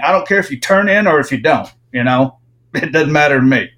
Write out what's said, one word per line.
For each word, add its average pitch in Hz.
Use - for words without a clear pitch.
I 170
don't 190
care 202
if -
you 131
turn 196
in 202
or 156
if 139
you 131
don't, -
you 123
know? 127
<laughs> -
It 160
doesn't 151
matter 147
to 127
me. 127